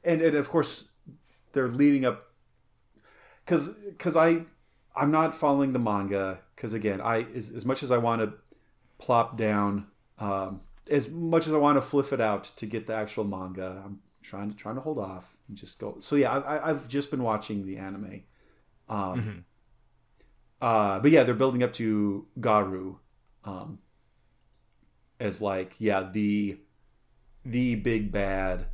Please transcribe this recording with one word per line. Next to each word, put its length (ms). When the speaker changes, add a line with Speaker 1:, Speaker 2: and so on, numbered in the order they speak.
Speaker 1:
and, 200
and 140
of 120
course, 380
they're 160
leading 360
up, 280
'cause, 240
'cause 200
I, 260
I'm 160
not 240
following 360
the 60
manga, 640
'cause 160
again, 280
I, 220
as, 180
as 140
much 200
as 80
I 60
wanna 340
plop 380
down, 500
um, 440
as 180
much 380
as 80
I 40
wanna 220
fliff 320
it 80
out 220
to 100
get 220
the 60
actual 280
manga, 640
I'm 140
trying 300
to, 60
trying 180
to 60
hold 180
off 380
and 100
just 220
go. 220
So 160
yeah, 160
I, 240
I, 140
I've 180
just 240
been 100
watching 440
the 120
anime. 440
Um, 320
Speaker 2:
Mm-hmm. 180
Speaker 1:
uh, 400
but 100
yeah, 140
they're 100
building 280
up 120
to 520
Garu, 580
um, 340
as, 220
like, 380
yeah, 340
the, 460
the 300
big 360
bad, 600